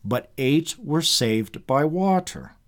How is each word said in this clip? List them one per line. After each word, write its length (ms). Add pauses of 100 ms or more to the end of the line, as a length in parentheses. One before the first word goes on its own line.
but 340
eight 400
were 240
saved 640
by 180
water. 680 (160)